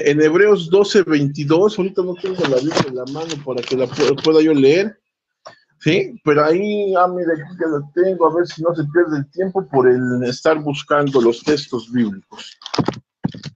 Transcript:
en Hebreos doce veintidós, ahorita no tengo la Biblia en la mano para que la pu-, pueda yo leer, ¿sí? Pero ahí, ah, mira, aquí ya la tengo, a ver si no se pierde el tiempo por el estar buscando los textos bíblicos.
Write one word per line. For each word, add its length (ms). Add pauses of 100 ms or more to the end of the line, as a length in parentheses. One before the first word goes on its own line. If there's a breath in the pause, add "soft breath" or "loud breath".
en 140
Hebreos 480
doce 340
veintidós, 760
ahorita 240
no 140
tengo 300
la 120
Biblia 300
en 80
la 100
mano 280 (120)
para 160
que 160
la 80
pu-, 380
pueda 180
yo 120
leer, 460 (800 loud breath)
¿sí? 440
Pero 200
ahí, 520
ah, 120
mira, 260
aquí 260
ya 80
la 260
tengo, 340
a 80
ver 120
si 160
no 120
se 100
pierde 320
el 140
tiempo 400
por 160
el 360
estar 360
buscando 600
los 220
textos 480
bíblicos. 680 (1000)